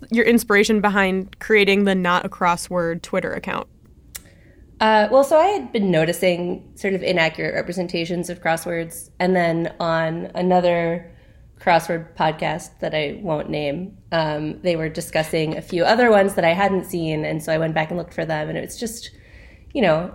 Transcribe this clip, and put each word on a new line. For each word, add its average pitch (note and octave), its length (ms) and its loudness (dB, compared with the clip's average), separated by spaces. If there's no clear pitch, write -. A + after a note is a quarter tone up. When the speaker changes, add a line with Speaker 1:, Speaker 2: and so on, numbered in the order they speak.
Speaker 1:
your A#3 120 2
inspiration A3 560 4
behind F#3+ 600 0
creating G3+ 460 4
the G3 100 2
Not F3+ 280 0
a F#3+ 60 -6
Crossword F3 720 -2
Twitter - 320 -4
account? - 340 -8
Speaker 2:
Uh, G#3+ 320 4
well, C4+ 120 6
so D#4 160 4
I F4 80 6
had F#4 240 -2
been G3+ 180 0
noticing F3 880 0
sort G3 180 -2
of F#3 80 -2
inaccurate D#3+ 540 0
representations F3 760 -4
of E3+ 140 -10
crosswords, E3 680 -4
and F#3 160 2
then E3 440 0
on E3 560 -2
another F3 760 2
crossword E3 560 0
podcast D#3+ 640 -4
that D#3+ 140 -6
I D3+ 300 -4
won't D#3 260 -4
name, D3+ 480 -6
um, D#3 500 -4
they F3 140 0
were D#3+ 140 -4
discussing D#3+ 680 -4
a E3 60 -8
few E3+ 200 -2
other A#3 280 4
ones G3 240 4
that F3 100 0
I E3 80 4
hadn't F#3+ 320 0
seen, D#3 400 -4
and D#3 160 -4
so D#3+ 100 -6
I D#3 60 2
went D#3+ 160 -2
back D#3 160 -2
and F3+ 80 -6
looked E3 160 -10
for E3+ 100 -6
them, D#3 260 -4
and D#3+ 60 -6
it E3 60 -6
was - 180 -12
just, - 300 -10
you C#4+ 80 0
know, E3+ 340 2